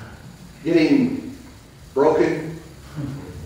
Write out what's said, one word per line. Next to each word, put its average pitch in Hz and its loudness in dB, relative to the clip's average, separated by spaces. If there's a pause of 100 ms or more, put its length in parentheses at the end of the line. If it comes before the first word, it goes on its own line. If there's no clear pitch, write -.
(640)
getting 156 4 (760)
broken, 156 2 (880)